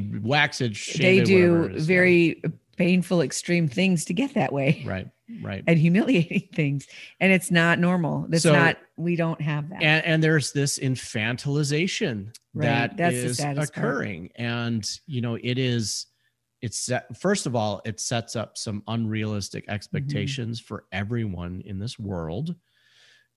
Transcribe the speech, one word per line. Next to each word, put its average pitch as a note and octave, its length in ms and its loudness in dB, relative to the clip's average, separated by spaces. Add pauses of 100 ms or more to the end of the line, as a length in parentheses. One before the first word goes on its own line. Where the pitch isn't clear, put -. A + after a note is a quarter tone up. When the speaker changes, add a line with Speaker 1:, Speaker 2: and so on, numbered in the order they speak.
(220)
Speaker 1:
wax C#3+ 380 0
it, A2+ 160 -2
shave - 240 -6
Speaker 2:
they F#3 180 6
Speaker 1:
it, F3+ 80 6
Speaker 2:
do F3+ 260 6
Speaker 1:
whatever E3+ 180 2
it - 60 -8
is. D#3 100 -2
Speaker 2:
very F3 560 4 (340)
painful, F3+ 440 2
extreme E3 480 0
things E3+ 380 0
to F3 80 -4
get C4+ 200 -2
that E3+ 180 0
way. C#3 340 0
Speaker 1:
Right, F#2+ 220 -6 (340)
right. G2+ 240 -8
Speaker 2:
And E3+ 120 6
humiliating F3+ 720 2
<laughs> - 40 -20
things. C#3+ 320 -2 (320)
And F#3+ 140 6
it's F#3 180 2
not E3+ 300 4
normal. E3 480 0
That's D#3+ 160 2
Speaker 1:
So D#3+ 80 6
Speaker 2:
not, E3+ 260 6 (180)
we E3+ 200 -2
don't E3 240 -2
have D3 300 -4
that. F#3+ 120 -8
Speaker 1:
And, D#3 240 4
and D#3+ 160 4
there's D#3 300 2
this C#3+ 260 0
infantilization C3+ 1600 -2 (180)
Speaker 2:
Right. - 140 -2
Speaker 1:
that A#2 300 2
Speaker 2:
That's E3+ 200 2
the B2 100 -4
Speaker 1:
is B2 100 -2
Speaker 2:
saddest C#3+ 380 -4
part. - 120 -2
Speaker 1:
occurring. G#2+ 480 -6
And, A#2 540 -4 (180)
you B2+ 140 -6
know, A#2 200 -2
it B2 180 -2
is, A#2+ 480 -2 (560)
it's A#2 160 -8
set, - 380 -6
first G3 300 -2
of B2 80 -2
all, G#2+ 300 0
it A2 160 -8
sets - 340 -4
up G#2+ 220 -8
some G#2 320 -8
unrealistic G#2+ 760 -4
Speaker 2:
Mm-hmm. G2+ 100 -6
Speaker 1:
expectations C3+ 840 -6
for - 300 -12
everyone F#2 760 -6
in G2 140 -10
this A2 200 -8
world. G2 560 -6 (840)